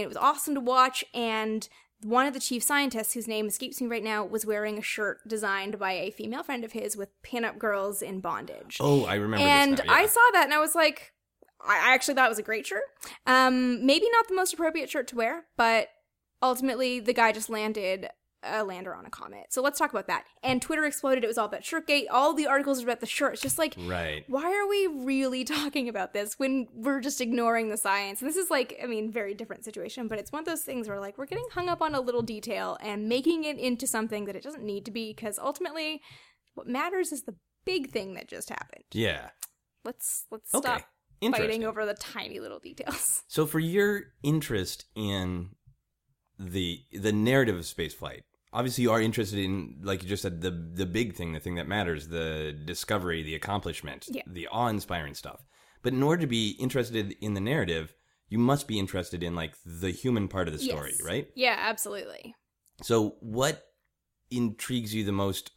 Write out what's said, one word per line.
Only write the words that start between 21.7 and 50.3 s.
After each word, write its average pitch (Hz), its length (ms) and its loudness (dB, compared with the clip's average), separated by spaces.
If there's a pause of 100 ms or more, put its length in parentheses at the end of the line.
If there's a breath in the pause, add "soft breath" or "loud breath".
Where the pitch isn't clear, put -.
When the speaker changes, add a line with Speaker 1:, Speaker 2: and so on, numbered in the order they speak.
Speaker 1:
All 285 220 6
the 302 140 0
articles 277 360 4
were 233 60 -4
about 240 120 0
the 226 60 -6
shirt. - 280 0
It's - 80 -8
just 269 160 -2
like, 311 200 2
Speaker 2:
Right. 85 500 -4
Speaker 1:
why 277 160 -2 (140)
are 403 80 2
we 403 200 2
really 269 580 0
<laughs> - 0 -
talking 294 460 -2
about 190 240 -4
this 208 240 -4
when 269 340 0
we're 269 300 0
just 269 180 -2
ignoring 233 480 2
the 214 80 -2
science? 202 460 -2
And 285 80 -2
this 339 80 -2
is 349 100 0
like, 269 340 0
I 247 40 -6
mean, 220 260 -4
very 208 220 -4
different 220 320 -12
situation, 214 420 -8
but 220 100 -6
it's - 140 -10
one 294 80 -6
of 320 60 -10
those 330 160 -2
things 247 260 -6
where, 202 100 -6
like, 202 200 -10
we're 269 80 -8
getting 453 260 -6
hung 359 160 -2
up 339 140 0
on 302 120 0
a 269 60 0
little 240 220 0
detail 214 580 -4
and 214 300 -4
making 311 340 2
it 294 140 -4
into 247 280 -2
something 220 380 -2
that 196 120 -6
it - 60 -12
doesn't 285 220 -12
need 202 220 -6
to 226 40 -10
be, 220 220 -6
'cause 208 260 -8
ultimately 311 600 -4 (540 loud breath)
what - 120 -14
matters 320 460 -2
is 269 120 -8
the 202 100 -10 (320)
big 349 240 -2
thing 190 240 -6
that - 120 -12
just - 220 -10
happened. - 440 -12
Speaker 2:
Yeah. 80 400 -2 (520)
Speaker 1:
Let's, - 460 -6
let's - 240 -6
Speaker 2:
Okay. 269 120 2
Speaker 1:
stop 247 160 -2 (380)
Speaker 2:
Interesting. 220 260 2
Speaker 1:
fighting 220 200 0
over 214 180 -4
the 208 80 0
tiny - 480 -10
little 104 180 -12
details. - 640 -4
<laughs> - 40 -20
Speaker 2:
So 160 160 2
for 156 140 0
your 202 460 2 (180)
interest 143 720 0
in 92 560 -2 (880)
the, 90 420 -4 (100)
the 104 220 0
narrative 113 440 4
of 85 80 -8
spaceflight, 76 580 -8 (300)
obviously 123 300 -2
you 117 80 6
are 113 100 6
interested 110 380 0
in, 95 440 -2
like 95 200 -2
you 90 60 -8
just 98 140 -2
said, 87 180 -4